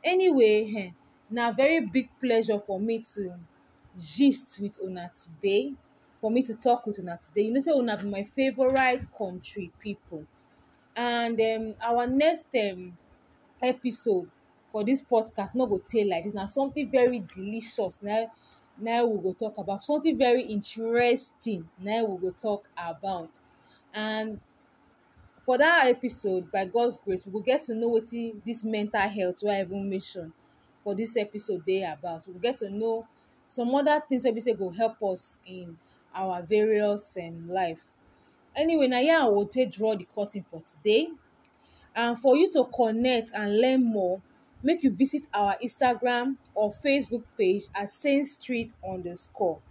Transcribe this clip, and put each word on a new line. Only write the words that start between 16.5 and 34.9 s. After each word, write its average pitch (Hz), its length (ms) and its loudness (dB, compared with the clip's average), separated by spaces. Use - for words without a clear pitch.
very 247 300 4
delicious 196 840 -8
na, 214 240 -2
na 233 240 0
we 226 180 0
go 185 120 -2
talk 214 260 -8
about. 196 240 -6
Something 294 340 0
very 247 260 4
interesting 226 1300 -2
na 208 240 -2
we 196 160 -4
go 185 120 -2
talk 202 460 -6
about. 170 540 -8
And 214 480 -6
for 254 160 2
that 311 280 6
episode, 208 680 -2
by 196 140 0
God's 240 320 0
grace, 185 280 -6
we 190 60 -14
go 208 80 -4
get 262 240 2
to 233 100 -6
know 233 160 0
wetin 226 540 -2
this 226 200 -8
mental 214 360 -2
health 196 420 -2
wey 202 160 0
I - 40 0
even 196 280 -6
mention 185 420 -10
for 202 120 -4
this 220 220 -4
episode 208 480 -6
dey 190 180 0
about. 160 440 -10
We 185 80 -18
go 180 60 -16
get 240 180 -2
to 202 120 -8
know 226 360 -4
some 240 260 -2
other 294 340 4
things 254 160 -2
wey 247 80 2
be 220 80 -4
say 226 140 0
go 185 160 -6
help 226 320 -2